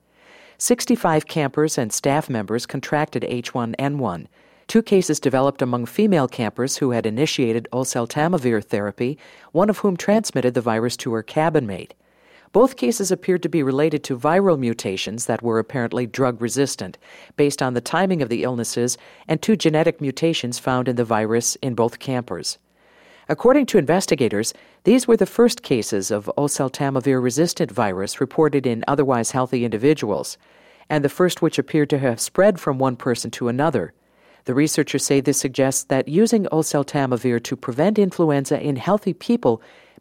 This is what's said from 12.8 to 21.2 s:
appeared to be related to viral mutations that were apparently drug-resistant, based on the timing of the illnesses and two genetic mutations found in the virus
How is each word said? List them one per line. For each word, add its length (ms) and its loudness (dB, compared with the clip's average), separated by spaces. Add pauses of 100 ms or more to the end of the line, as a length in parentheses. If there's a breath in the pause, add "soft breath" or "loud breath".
appeared 320 0
to 80 -2
be 120 0
related 420 0
to 120 -4
viral 420 2
mutations 680 -4
that 160 -2
were 160 0
apparently 480 -4
drug-resistant, 920 -2 (400 loud breath)
based 240 2
on 140 0
the 80 -2
timing 400 0
of 60 -2
the 160 -2
illnesses 520 -2 (300 soft breath)
and 160 -2
two 140 4
genetic 440 2
mutations 580 -2
found 300 -2
in 80 -2
the 80 0
virus 520 0